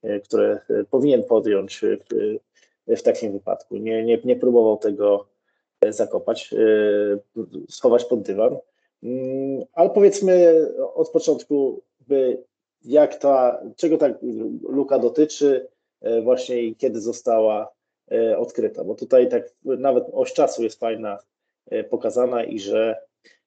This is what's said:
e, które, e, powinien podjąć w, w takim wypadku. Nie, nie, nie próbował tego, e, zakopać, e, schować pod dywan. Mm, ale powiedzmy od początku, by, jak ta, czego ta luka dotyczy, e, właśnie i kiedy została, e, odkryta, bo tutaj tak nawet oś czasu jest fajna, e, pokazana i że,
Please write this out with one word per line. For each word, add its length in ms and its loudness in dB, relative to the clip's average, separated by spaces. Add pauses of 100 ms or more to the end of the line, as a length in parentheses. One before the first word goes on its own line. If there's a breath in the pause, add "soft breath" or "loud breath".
e, 180 -6
które, 400 0 (100)
e, 140 -2
powinien 380 2
podjąć 580 0
w, 580 -4 (580)
w 60 -4
takim 300 0
wypadku. 440 -8
Nie, 280 -4
nie, 200 2
nie 120 2
próbował 400 4
tego, 500 0 (540)
e, 120 4
zakopać, 640 -4
e, 920 0 (220)
schować 360 2
pod 180 -2
dywan. 340 -2 (460)
Mm, 680 -8
ale 180 2
powiedzmy 640 6 (400)
od 160 -2
początku, 720 0 (260)
by, 340 0 (420)
jak 300 4
ta, 480 2 (140)
czego 220 2
ta 160 0 (480)
luka 360 0
dotyczy, 680 0 (340)
e, 220 -2
właśnie 400 -2
i 140 -6
kiedy 240 -4
została, 720 -2 (400)
e, 260 0
odkryta, 460 -6
bo 100 -8
tutaj 340 4
tak 260 -4 (100)
nawet 480 0
oś 200 -2
czasu 300 0
jest 180 -6
fajna, 380 -6 (520)
e, 140 -4
pokazana 600 -2
i 140 -8
że, 380 -2 (500 soft breath)